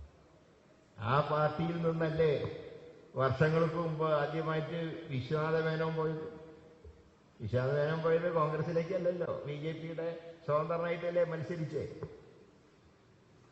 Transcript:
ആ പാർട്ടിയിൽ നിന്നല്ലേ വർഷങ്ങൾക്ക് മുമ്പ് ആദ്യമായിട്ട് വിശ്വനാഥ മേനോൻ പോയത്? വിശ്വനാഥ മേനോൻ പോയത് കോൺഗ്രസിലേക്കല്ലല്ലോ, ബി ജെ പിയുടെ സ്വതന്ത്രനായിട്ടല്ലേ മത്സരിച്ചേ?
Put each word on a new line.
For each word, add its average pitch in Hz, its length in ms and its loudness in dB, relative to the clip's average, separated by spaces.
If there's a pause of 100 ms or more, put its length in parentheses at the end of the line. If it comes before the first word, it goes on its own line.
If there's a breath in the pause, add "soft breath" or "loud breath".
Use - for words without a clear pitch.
(1000)
ആ 120 220 4
പാർട്ടിയിൽ 151 640 2
നിന്നല്ലേ 160 720 2 (600)
വർഷങ്ങൾക്ക് 156 580 4
മുമ്പ് 160 380 0
ആദ്യമായിട്ട് 156 840 -2 (100)
വിശ്വനാഥ 151 540 0
മേനോൻ 160 320 0
പോയത്? 156 380 -2 (1080)
വിശ്വനാഥ 127 300 0
മേനോൻ 151 320 2
പോയത് 165 300 4
കോൺഗ്രസിലേക്കല്ലല്ലോ, 165 1120 0
ബി 147 60 -4
ജെ 151 200 -4
പിയുടെ 165 440 -6 (300)
സ്വതന്ത്രനായിട്ടല്ലേ 170 800 2
മത്സരിച്ചേ? 160 640 -2 (1600)